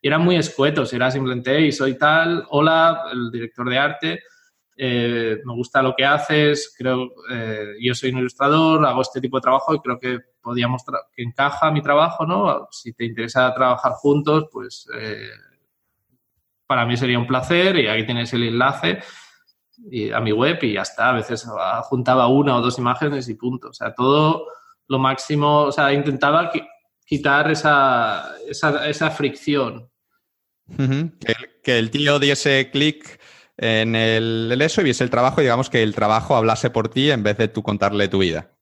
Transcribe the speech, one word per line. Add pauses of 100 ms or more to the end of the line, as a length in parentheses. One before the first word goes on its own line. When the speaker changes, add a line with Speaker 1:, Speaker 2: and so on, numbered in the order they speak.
Speaker 1:
Y
eran
muy
escuetos,
era
simplemente,
"Hey,
soy
tal,
hola,
el
director
de
arte, (540)
eh,
me
gusta
lo
que
haces,
creo, (160)
eh,
yo
soy
un
ilustrador,
hago
este
tipo
de
trabajo
y
creo
que (220)
podíamos
tra-,
que
encaja
mi
trabajo,
¿no?
Si
te
interesa
trabajar
juntos,
pues, (100)
eh, (1400)
para
mí
sería
un
placer
y
aquí
tienes
el
enlace (920)
y,
a
mi
web
y
ya
está".
A
veces, (140)
ah,
juntaba
una
o
dos
imágenes
y
punto.
O
sea,
todo (400)
lo
máximo,
o
sea,
intentaba
qui-, (380)
quitar
esa, (120)
esa,
esa
fricción. (800)
Speaker 2:
Ujú.
Que
el,
que
el
tío
diese
clic (380)
en
el,
el
eso
y
viese
el
trabajo
y,
digamos,
que
el
trabajo
hablase
por
ti
en
vez
de
tú
contarle
tu
vida. (100)